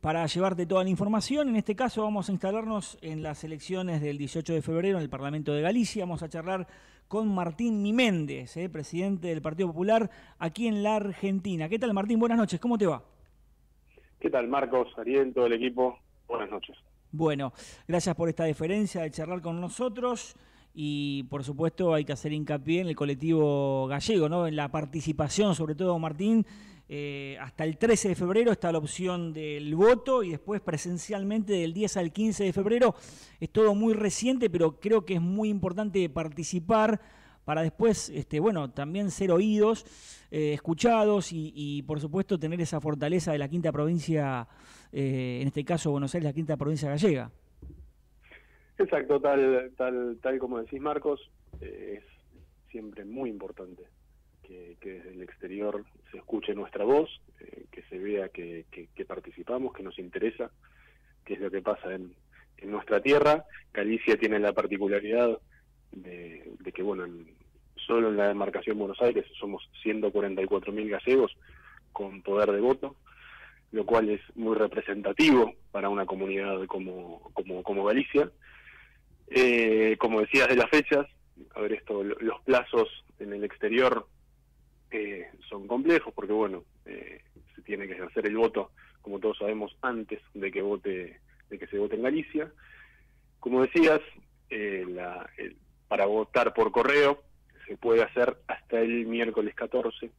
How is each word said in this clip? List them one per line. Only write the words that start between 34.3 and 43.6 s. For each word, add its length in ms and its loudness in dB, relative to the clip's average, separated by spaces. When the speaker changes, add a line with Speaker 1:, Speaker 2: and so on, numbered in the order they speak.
Speaker 1:
pero 300 4
creo 260 4
que 100 0
es 60 2
muy 280 2
importante 580 0
participar 920 2
para 200 0
después, 460 2
este, 300 -4
bueno, 320 2
también 380 -4
ser 220 0
oídos, 520 4
eh, 240 0
escuchados 800 4
y, 200 -6
y, 280 -6
por 180 -6
supuesto, 400 -2
tener 220 -4
esa 180 -2
fortaleza 520 0
de 80 0
la 100 -4
quinta 220 0